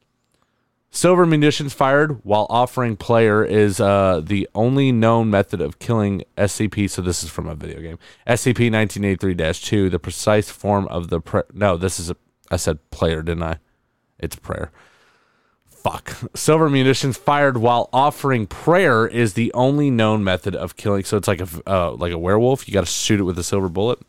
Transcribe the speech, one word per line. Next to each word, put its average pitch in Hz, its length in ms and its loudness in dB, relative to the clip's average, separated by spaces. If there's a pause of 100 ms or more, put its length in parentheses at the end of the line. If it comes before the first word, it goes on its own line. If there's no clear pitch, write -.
(920)
Silver 175 340 4
munitions 151 480 2
fired 143 500 0
while 104 240 0
offering 120 480 0
player 110 480 2
is, 104 360 2
uh, 98 440 2
the 95 300 -2
only 131 380 2
known 113 400 2
method 101 300 0
of 76 180 -8
killing 104 440 -2 (140)
S 101 160 0
C 107 140 -2
P. 101 200 -2
So - 140 -6
this 90 220 -2
is 78 80 -12
from 80 160 -10
a 80 80 -10
video - 240 -12
game. 82 180 -14 (300)
S 120 140 2
C 127 120 2
P 117 160 2
nineteen 110 340 0
eighty-three 95 300 0
dash 82 280 -4
two, 98 280 0
the 87 100 0
precise 107 520 0
form 101 380 -2
of 85 200 -8
the 85 120 -2
pre-, 98 200 -2 (120)
no, 98 220 0
this 90 240 -4
is 85 120 -8
a, - 40 -8 (360)
I 90 60 0
said 82 200 -2 (140)
player, 80 320 -2
didn't 85 200 -4
I? 80 140 -6 (600)
It's - 160 -8
prayer. - 360 -10 (960)
Fuck. - 460 -8 (200)
Silver 160 340 2
munitions 135 480 2
fired 143 400 2
while 120 360 2
offering 131 520 0
prayer 147 640 2
is 117 260 0
the 117 200 -2
only 143 360 2
known 110 340 2
method 92 320 -2
of 90 200 -8
killing. 101 280 -2
So - 140 0
it's 95 100 -4
like 92 140 0
a 92 40 -6
v-, 82 200 -12
uh, 87 280 0
like 85 180 -6
a 85 60 -6
werewolf. 110 500 0
You - 80 -8
gotta 92 100 2
shoot - 340 0
it 101 40 0
with 90 160 -2
a 87 40 -4
silver 95 260 -2
bullet. 101 280 -2 (120)